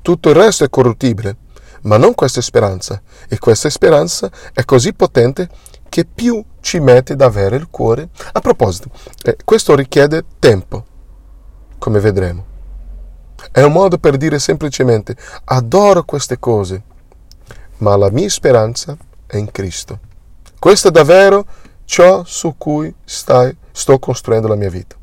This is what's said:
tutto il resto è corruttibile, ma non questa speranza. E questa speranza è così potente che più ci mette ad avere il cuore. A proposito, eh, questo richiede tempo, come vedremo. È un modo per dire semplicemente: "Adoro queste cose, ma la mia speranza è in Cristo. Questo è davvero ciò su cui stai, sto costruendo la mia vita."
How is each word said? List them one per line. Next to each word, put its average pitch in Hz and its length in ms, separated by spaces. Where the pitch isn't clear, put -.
tutto 170 260
il 147 80
resto 190 300
è - 40
corruttibile, 113 680
ma 107 120
non 175 180
questa 131 280
speranza. 101 600
E 110 100
questa 120 300
speranza 165 600
è 127 140
così 139 280
potente 143 560
che - 160
più 233 400
ci - 220
mette 131 320
ad 135 80
avere 104 340
il 156 140
cuore. 120 400
A - 80
proposito, - 500
eh, - 220
questo 214 300
richiede 147 500
tempo, 104 460
come 107 240
vedremo. 95 440
È - 120
un 143 100
modo 175 260
per 139 200
dire 156 220
semplicemente: 131 760
"Adoro 165 580
queste 127 340
cose, 101 460
ma 101 180
la 101 140
mia 165 200
speranza 123 680
è - 120
in 104 140
Cristo. - 480
Questo 202 300
è - 20
davvero 190 540
ciò 180 400
su - 320
cui 156 360
stai, - 500
sto - 280
costruendo 113 500
la 107 60
mia 101 140
vita." 90 340